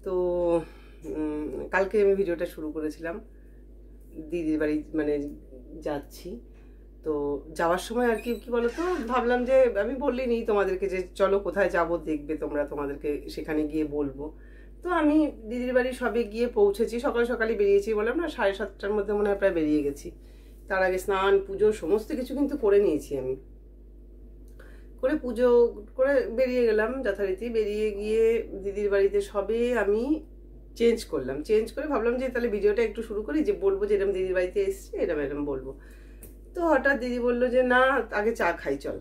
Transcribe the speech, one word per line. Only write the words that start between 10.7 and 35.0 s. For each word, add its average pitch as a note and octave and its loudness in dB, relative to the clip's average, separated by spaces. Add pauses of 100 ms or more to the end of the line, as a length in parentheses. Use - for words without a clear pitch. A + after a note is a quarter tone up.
যে F#3 -4 (120)
চলো G3 2
কোথায় F#3+ 0
যাবো E3+ 0
দেখবে D#3 -4
তোমরা, D3 -2
তোমাদেরকে D3 -6 (180)
সেখানে D3+ -4
গিয়ে D#3 -2
বলবো। C#3+ -6 (580)
তো F4 -6
আমি D#4 4 (320)
দিদির B3 -4
বাড়ি B3+ 2
সবে A#3 -2
গিয়ে A3+ -2
পৌঁছেছি, A3 2
সকাল A#3+ 0
সকালই A3+ -2
বেরিয়েছি, G3+ 2
বললাম A3+ 0
না, E4 -2
সাড়ে G3 0
সাতটার G3+ -6
মধ্যে G#3 0
মনে G#3 2
হয় G3+ 0
প্রায় G3 2
বেরিয়ে D3+ 2
গেছি। C#3 -6 (580)
তার F#3+ 0
আগে F#3 2
স্নান, G3 2 (120)
পুজো, G3+ 2
সমস্ত G#3+ 0
কিছু B3 -6
কিন্তু C#4 0
করে G3+ 4
নিয়েছি D3+ 0
আমি। C3 -4 (1600)
করে C#4+ 2
পুজো B3 2 (480)
করে C4 4 (120)
বেরিয়ে B3 2
গেলাম A3 2
যথারীতি। G3 -2
বেরিয়ে G#3+ 0
গিয়ে A3 2 (220)
দিদির G3+ -2
বাড়িতে G3 4
সবে A3+ 0
আমি A3+ 0 (480)
change A#3 4
করলাম, C3+ -6
Change A3 2
করে D4 -6
ভাবলাম B3 0
যে C4 -2
তাহলে A#3+ -2
ভিডিওটা G#3 2
একটু A3 -2
শুরু G#3+ -6
করি, D4 0
যে G#3 2
বলবো F#3+ 0
যে G#3 2
এরম G3 2
দিদির F#3 -2
বাড়িতে F#3 0
এসছি, - -4
এরম F3 -2